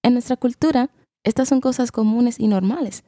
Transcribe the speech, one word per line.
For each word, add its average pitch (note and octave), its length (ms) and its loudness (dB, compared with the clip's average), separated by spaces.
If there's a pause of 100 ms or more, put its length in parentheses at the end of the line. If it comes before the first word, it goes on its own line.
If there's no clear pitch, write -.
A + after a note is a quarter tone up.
En A#3+ 100 4
nuestra B3 240 -2
cultura, B3 540 0 (340)
estas C4 240 0
son C4 140 2
cosas B3+ 280 -2
comunes A#3 480 0
y G#3+ 100 0
normales. G3+ 600 -2